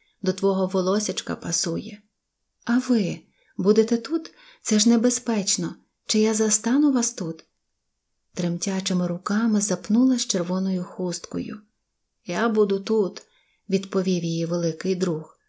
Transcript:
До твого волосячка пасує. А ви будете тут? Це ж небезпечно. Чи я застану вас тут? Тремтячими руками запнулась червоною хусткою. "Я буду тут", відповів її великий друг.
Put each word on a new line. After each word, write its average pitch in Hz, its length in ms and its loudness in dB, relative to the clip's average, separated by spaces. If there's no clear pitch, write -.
До 185 100 0
твого 190 340 0
волосячка 185 720 -2
пасує. 170 640 -4
А 240 140 2
ви 220 420 0
будете 214 400 4
тут? 320 360 -6
Це 214 160 2
ж 208 100 4
небезпечно. 226 840 0
Чи 214 120 0
я 220 160 4
застану 233 580 4
вас 240 200 0
тут? 165 320 -8
Тремтячими 180 720 -2
руками 208 540 0
запнулась 233 680 2
червоною 185 580 -2
хусткою. - 760 -6
"Я 196 240 -2
буду 202 320 2
тут", 196 420 0
відповів 190 520 0
її 165 220 -2
великий 170 480 -2
друг. 170 440 -4